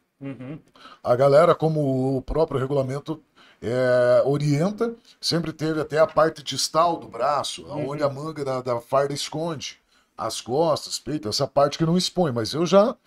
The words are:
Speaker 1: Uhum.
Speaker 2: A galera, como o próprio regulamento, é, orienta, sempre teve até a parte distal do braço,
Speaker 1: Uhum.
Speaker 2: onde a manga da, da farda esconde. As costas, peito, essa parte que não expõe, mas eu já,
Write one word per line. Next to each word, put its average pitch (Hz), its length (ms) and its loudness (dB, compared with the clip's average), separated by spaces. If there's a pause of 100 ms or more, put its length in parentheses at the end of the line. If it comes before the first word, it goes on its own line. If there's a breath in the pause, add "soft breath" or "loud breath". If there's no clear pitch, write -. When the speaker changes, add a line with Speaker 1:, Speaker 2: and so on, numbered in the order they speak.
(200)
Speaker 1:
Uhum. 139 380 -12 (460 loud breath)
Speaker 2:
A 120 120 4
galera, 143 380 6
como 135 640 0
o 139 40 -2
próprio 151 380 0
regulamento, 135 640 -4 (400 soft breath)
é, 123 640 2
orienta, 147 680 0 (240 soft breath)
sempre 160 340 -2
teve 156 280 -4
até 147 180 -2
a 156 80 6
parte 156 340 0
distal 160 560 0
do 139 100 -14
braço, 135 580 -4
Speaker 1:
Uhum. 143 260 -8
Speaker 2:
onde 151 100 -6
a 139 80 0
manga 147 360 -8
da, 131 160 -4
da 123 200 -4
farda 139 320 0
esconde. 151 680 -8 (380)
As 107 240 -6
costas, 143 580 -2
peito, 113 300 -8
essa 131 180 -2
parte 139 300 2
que 165 80 2
não 170 120 2
expõe, 175 340 0
mas 117 220 -4
eu 160 120 0
já, 202 300 4 (100)